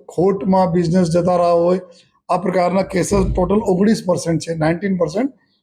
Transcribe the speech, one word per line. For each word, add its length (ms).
ખોટમાં 640
બિઝનેસ 340
જતા 300
રહ્યા 140
હોય, 300
આ 80
પ્રકારના 460
કેસીસ 540
ટોટલ 180
ઓગણીસ 520
પર્સન્ટ 340
છે, 140
નાઇન્ટીન 420
પર્સન્ટ, 340